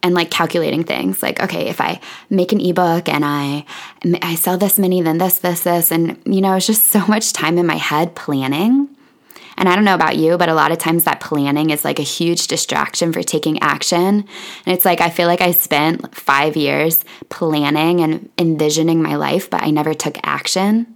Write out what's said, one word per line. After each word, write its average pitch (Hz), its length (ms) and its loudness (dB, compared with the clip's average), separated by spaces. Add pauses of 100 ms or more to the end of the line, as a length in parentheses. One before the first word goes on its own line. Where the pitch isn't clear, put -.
And, 175 80 2
like, 170 160 0
calculating 165 540 -2
things. 180 380 -4
Like, - 200 -4
"Okay, - 260 -4
if - 120 -8
I - 200 -2 (300)
make 185 220 2
an 208 80 2
ebook 170 480 0
and 147 160 0
I, 147 420 -4 (560)
I 170 140 -4
sell 185 200 0
this 196 220 0
many, 185 240 2
then 165 160 0
this, 180 220 0
this, 175 240 -2
this." 175 260 0
And, 165 340 0
you 190 160 2
know, 190 140 2
it's 190 120 0
just 220 180 2
so 196 240 2
much 214 240 0
time 165 260 0
in 175 80 2
my 156 80 2 (160)
head 170 240 0
planning. 156 760 0 (680)
And 190 100 2
I 175 60 4
don't 208 100 2
know 196 100 4
about 160 220 2
you, 160 220 2
but 175 100 2
a 160 60 2
lot 151 160 4
of 165 80 -2
times 165 260 2
that 151 140 0
planning 147 520 0
is, 147 140 -2
like, 143 140 -2
a 143 200 -4
huge 170 280 0
distraction 160 680 -2
for 175 100 -4
taking 151 380 -2
action. 170 520 0 (520)
And 180 100 -2
it's 180 100 -2
like, 175 160 2
I 170 100 2
feel 170 160 0
like 175 140 2
I 180 100 2
spent 160 640 0
five 147 420 0
years 151 480 0 (260)
planning 156 720 0
and 160 280 0 (100)
envisioning 160 640 2
my 151 140 -2
life, 147 340 -2
but - 120 -2
I 156 80 0
never 151 240 0
took - 280 -6
action. 196 720 0